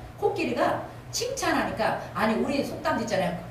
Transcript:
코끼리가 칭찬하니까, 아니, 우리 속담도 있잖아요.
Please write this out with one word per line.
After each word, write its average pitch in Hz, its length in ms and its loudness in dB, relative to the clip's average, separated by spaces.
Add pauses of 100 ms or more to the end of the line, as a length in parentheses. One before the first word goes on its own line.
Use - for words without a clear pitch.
(180)
코끼리가 - 640 2 (260)
칭찬하니까, 285 880 0 (140)
아니, 220 200 4
우리 269 300 2
속담도 233 400 0
있잖아요. 185 340 0 (120)